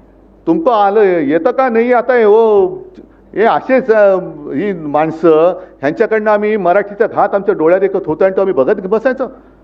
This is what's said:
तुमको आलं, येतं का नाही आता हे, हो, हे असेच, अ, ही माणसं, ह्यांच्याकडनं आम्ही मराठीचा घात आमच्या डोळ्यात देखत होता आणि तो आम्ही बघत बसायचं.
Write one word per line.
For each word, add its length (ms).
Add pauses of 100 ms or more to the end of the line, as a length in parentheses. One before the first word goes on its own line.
(480)
तुमको 220
आलं, 320
येतं 500
का 180
नाही 240
आता 200
हे, 100
हो, 440 (640)
हे 100
असेच, 480
अ, 240 (380)
ही 200
माणसं, 840 (220)
ह्यांच्याकडनं 500
आम्ही 260
मराठीचा 500
घात 280
आमच्या 200
डोळ्यात 260
देखत 260
होता 180
आणि 100
तो 60
आम्ही 120
बघत 340
बसायचं. 400 (360)